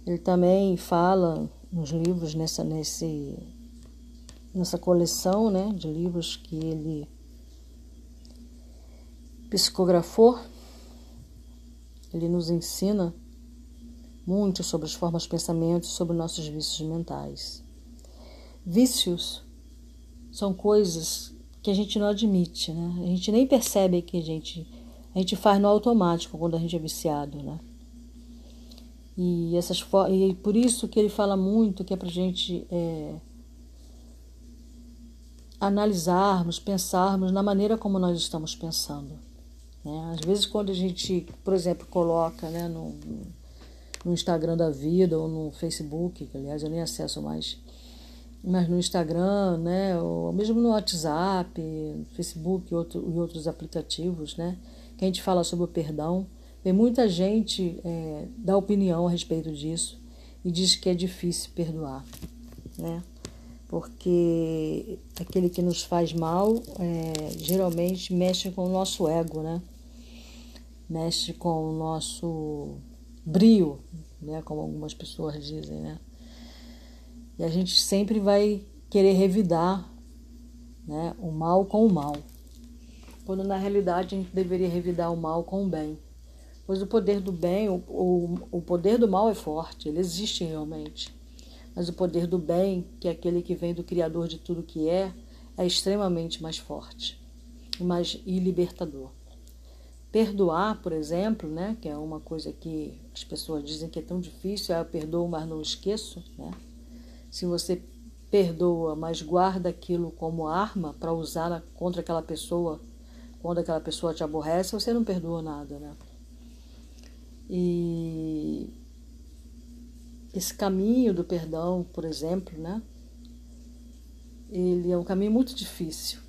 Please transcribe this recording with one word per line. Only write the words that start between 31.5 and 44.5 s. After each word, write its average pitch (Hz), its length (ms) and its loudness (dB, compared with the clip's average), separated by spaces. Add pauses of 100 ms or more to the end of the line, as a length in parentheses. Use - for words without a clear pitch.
que 180 80 -4
é 190 40 -2
pra 185 120 -6
gente, 180 640 -2
é, 160 460 -4 (2500)
analisarmos, 190 960 2
pensarmos 185 760 2
na 196 100 2
maneira 202 340 4
como 202 220 0
nós 180 180 2
estamos 160 380 -4
pensando, 147 640 -6 (640)
né? 160 300 -6
Às 156 100 -4
vezes 196 220 2
quando 208 240 -2
a 196 40 0
gente, 180 520 0 (180)
por 196 80 2
exemplo, 175 360 0
coloca, 165 600 2
né, 170 200 -4
no, 160 260 -8 (1080)
no 175 120 0
Instagram 165 420 2